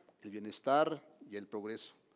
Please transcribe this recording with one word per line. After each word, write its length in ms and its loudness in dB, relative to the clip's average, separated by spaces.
el 100 -12
bienestar 720 2
y 60 -8
el 100 -8
progreso. 480 -8